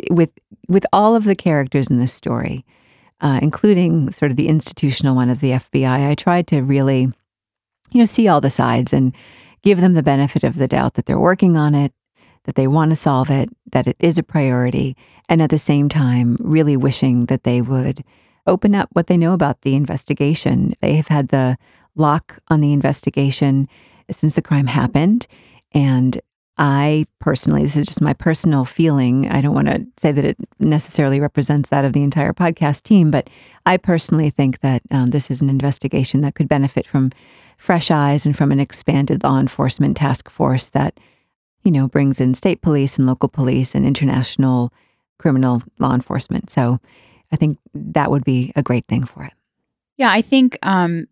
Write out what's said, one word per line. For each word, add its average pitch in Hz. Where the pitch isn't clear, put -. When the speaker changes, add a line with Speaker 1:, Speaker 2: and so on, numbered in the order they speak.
Speaker 1:
with, 170
with 185
all 214
of 220
the 202
characters 139
in 123
this 123
story, 120
uh, 139
including 165
sort 147
of 123
the -
institutional 143
one 123
of 123
the 135
F 127
B 135
I, 139
I -
tried 175
to 143
really, 135
you 247
know, 233
see 220
all 151
the 139
sides 123
and 131
give 196
them 185
the 160
benefit 139
of 127
the 131
doubt 131
that -
they're -
working 180
on 147
it, 143
that -
they 135
want 156
to 156
solve 139
it, 135
that 127
it -
is 170
a 160
priority, 131
and 165
at 151
the 156
same 143
time, 123
really 151
wishing 127
that 131
they 123
would 131
open 202
up 196
what 170
they 180
know 170
about 160
the 139
investigation. 139
They 147
have 156
had 143
the 131
lock 156
on 156
the 147
investigation 139
since 156
the 160
crime 143
happened, 151
and 131
I 147
personally, 147
this 147
is 147
just -
my 147
personal 160
feeling, 139
I 139
don't 139
wanna 139
say 151
that 139
it -
necessarily 143
represents 147
that 139
of 123
the 143
entire 143
podcast 165
team, 180
but 139
I 180
personally 160
think 135
that, 131
um, 127
this 131
is 131
an 139
investigation 135
that 143
could 147
benefit 139
from 131
fresh -
eyes 143
and 143
from 143
an 139
expanded 139
law 135
enforcement 135
task 135
force -
that, 143
you 185
know, 135
brings 139
in 127
state -
police 143
and 135
local 127
police 131
and 135
international 127
criminal 131
law 135
enforcement. -
So 123
I 151
think 151
that 147
would 139
be 127
a 143
great 123
thing -
for -
it. -
Speaker 2:
Yeah, 247
I 214
think, 262
um, 175